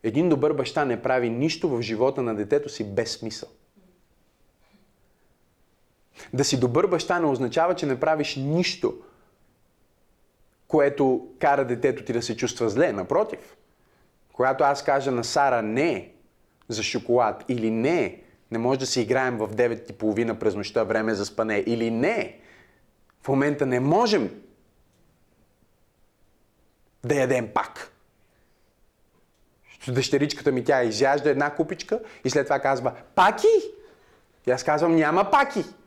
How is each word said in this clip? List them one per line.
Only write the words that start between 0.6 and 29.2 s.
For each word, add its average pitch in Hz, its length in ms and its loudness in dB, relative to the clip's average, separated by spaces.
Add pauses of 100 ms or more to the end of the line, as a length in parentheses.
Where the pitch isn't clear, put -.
не 120 160 -4
прави 127 280 0
нищо 151 400 -2
в 120 120 -2
живота 120 400 0
на 117 140 -2
детето - 340 -2
си - 140 -10
без 104 280 -4
смисъл. - 380 -12 (2750)
Да 131 100 0
си 135 160 0
добър 127 280 2
баща 175 320 0
не 165 60 0
означава, 143 500 2
че 160 100 -4
не 131 140 -2
правиш 151 360 0
нищо, 151 580 -2 (1700)
което 139 600 2 (120)
кара 143 260 4
детето 120 400 -2
ти 123 80 -4
да 117 80 0
се 113 160 -6
чувства 113 320 -2
зле. 131 220 2
Напротив, 139 480 -2 (960)
когато 135 300 0
аз 139 200 2
кажа 139 280 2
на 120 120 0
Сара 131 380 2
„не“ 113 500 -2 (560)
за 113 160 -6
шоколад 117 640 0
или 113 240 0
„не, 117 500 0 (300)
не 113 60 -6
може 127 220 0
да 135 60 -4
си 127 160 -2
играем 123 360 0
в 107 100 -4
девет 117 420 -2
и 107 40 -14
половина 110 460 -2
през 104 160 0
нощта, 104 280 -2
време 110 300 0
за 101 120 -4
спане“, 107 400 -2
или 117 260 -2
„не, 131 480 -2 (840)
в - 40 -8
момента 139 380 2
не 123 140 0
можем 170 520 2 (2750)
да 135 120 0
ядем 123 380 0
пак“. - 380 -6 (2000)